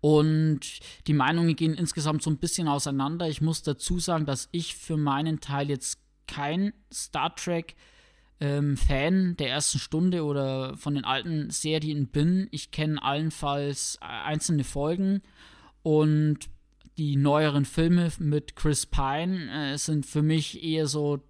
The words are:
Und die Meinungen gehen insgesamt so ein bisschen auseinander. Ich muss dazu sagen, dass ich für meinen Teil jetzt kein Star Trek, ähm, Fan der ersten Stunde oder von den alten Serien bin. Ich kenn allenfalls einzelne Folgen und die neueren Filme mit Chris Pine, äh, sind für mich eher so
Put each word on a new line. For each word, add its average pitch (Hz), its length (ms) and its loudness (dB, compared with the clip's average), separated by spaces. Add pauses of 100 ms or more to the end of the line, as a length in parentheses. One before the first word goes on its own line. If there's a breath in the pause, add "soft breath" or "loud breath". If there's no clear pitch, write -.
Und 156 760 4 (260 loud breath)
die 151 80 4
Meinungen 160 420 4
gehen 160 180 2
insgesamt 156 480 -2
so 156 80 -2
ein 147 80 0
bisschen 165 300 -2
auseinander. 143 600 -2
Ich 147 120 -4
muss 156 220 0
dazu 156 360 -2
sagen, 160 280 0
dass 135 260 -4
ich 170 240 -6
für 160 220 -4
meinen 147 420 0
Teil 143 300 -4
jetzt - 300 -6 (260)
kein 170 480 -2 (180)
Star - 420 -4
Trek, 170 420 -4 (640 soft breath)
ähm, 143 360 0
Fan 175 640 2
der 131 120 -2
ersten 143 280 -2
Stunde 170 460 0
oder 135 520 -2
von 143 180 -4
den 139 100 -2
alten 147 460 -2
Serien 151 580 -2
bin. 175 420 2
Ich - 200 -10
kenn 151 280 -2
allenfalls 143 1000 -2
einzelne 143 640 -2
Folgen 185 580 0 (600 loud breath)
und 151 680 4 (480)
die 147 180 0
neueren 143 480 4
Filme 170 540 2
mit 147 380 -2
Chris 147 280 2
Pine, 147 880 -2
äh, 143 60 -6
sind 151 260 -2
für 151 180 0
mich 156 400 0
eher 156 240 -2
so 147 440 -2